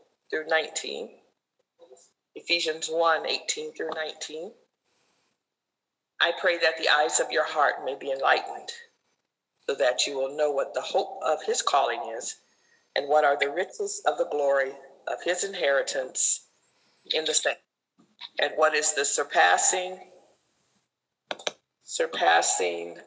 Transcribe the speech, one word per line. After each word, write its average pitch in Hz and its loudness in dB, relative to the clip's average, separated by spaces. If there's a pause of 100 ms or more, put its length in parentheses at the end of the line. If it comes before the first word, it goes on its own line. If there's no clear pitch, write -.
(300)
through 156 -4
nineteen, 156 -2 (1300)
Ephesians 165 -2
one, 160 2
eighteen 151 -6
through 160 -4
nineteen, 156 -8 (1700)
"I 170 2
pray 175 0
that 165 2
the - -2
eyes 156 4
of - -2
your 151 2
heart 139 0
may 135 -4
be 139 -6
enlightened, 139 0 (960)
so 143 -2
that 127 2
you 139 -4
will 135 -2
know 151 2
what 135 -2
the 131 -2
hope - -2
of 156 2
his 233 0
calling 113 0
is, - -10 (600)
and 143 -2
what 151 6
are 143 4
the 139 0
riches 196 -6
of 151 0
the 170 0
glory 139 2 (360)
of 123 -6
his 175 0
inheritance 139 0 (680)
in 156 0
the 151 -2
saints, - 0 (760)
and 147 0
what 151 4
is 151 2
the 143 0
surpassing, 180 2 (1700)
surpassing, 170 2